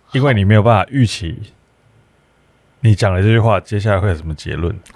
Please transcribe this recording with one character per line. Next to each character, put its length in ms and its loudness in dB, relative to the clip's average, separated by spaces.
因 100 0
为 100 2
你 120 0
没 100 4
有 80 6
办 200 4
法 60 -8
预 160 2
期 320 -8
你 160 2
讲 180 0
的 80 -2
这 60 2
句 100 4
话 220 2
接 180 -8
下 160 -2
来 60 0
会 80 -2
有 80 0
什 100 -12
么 80 -8
结 220 -10
论。 180 -4